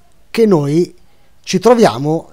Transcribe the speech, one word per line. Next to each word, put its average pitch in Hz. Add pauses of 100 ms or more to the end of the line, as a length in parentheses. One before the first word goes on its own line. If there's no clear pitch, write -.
(300)
che 226
noi 160 (480)
ci -
troviamo 160